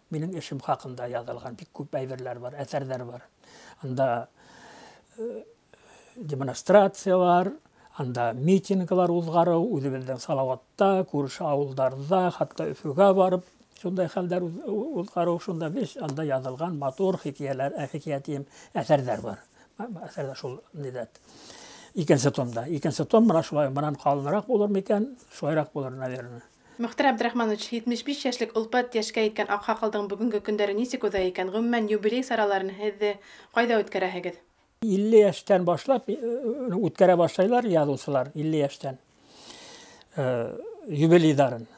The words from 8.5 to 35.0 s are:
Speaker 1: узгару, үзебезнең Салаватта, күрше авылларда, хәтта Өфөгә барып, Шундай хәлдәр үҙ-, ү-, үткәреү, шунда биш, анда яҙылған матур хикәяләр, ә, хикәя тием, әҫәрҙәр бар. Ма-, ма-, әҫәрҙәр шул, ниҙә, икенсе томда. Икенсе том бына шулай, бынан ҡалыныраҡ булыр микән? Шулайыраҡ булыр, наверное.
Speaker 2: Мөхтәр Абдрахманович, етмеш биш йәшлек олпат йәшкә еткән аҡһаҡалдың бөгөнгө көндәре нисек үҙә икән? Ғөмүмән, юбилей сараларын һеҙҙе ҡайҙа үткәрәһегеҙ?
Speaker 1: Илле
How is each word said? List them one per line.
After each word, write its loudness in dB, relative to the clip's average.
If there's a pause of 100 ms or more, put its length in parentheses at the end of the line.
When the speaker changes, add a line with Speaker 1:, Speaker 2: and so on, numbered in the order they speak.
Speaker 1:
узгару, 2 (160)
үзебезнең -4
Салаватта, 0
күрше -4
авылларда, 0
хәтта -4
Өфөгә 4
барып, 4 (360)
Шундай -2
хәлдәр -2
үҙ-, -8
ү-, -4 (160)
үткәреү, -2
шунда -6
биш, -6
анда -4
яҙылған -4
матур -2
хикәяләр, -6
ә, -6
хикәя -6
тием, -6 (280)
әҫәрҙәр 0
бар. -10 (320)
Ма-, -10
ма-, -14
әҫәрҙәр -10
шул, -10 (220)
ниҙә, -10 (880)
икенсе 4
томда. -4
Икенсе -2
том 6
бына 4
шулай, 0
бынан -2
ҡалыныраҡ 0
булыр 2
микән? 0 (260)
Шулайыраҡ -2
булыр, -6
наверное. -8 (340)
Speaker 2:
Мөхтәр 0
Абдрахманович, -2
етмеш -4
биш -4
йәшлек -2
олпат -2
йәшкә -2
еткән -4
аҡһаҡалдың -2
бөгөнгө -2
көндәре 0
нисек -2
үҙә 0
икән? -4
Ғөмүмән, 0
юбилей 0
сараларын 0
һеҙҙе -2 (420)
ҡайҙа 4
үткәрәһегеҙ? -4 (480)
Speaker 1:
Илле 6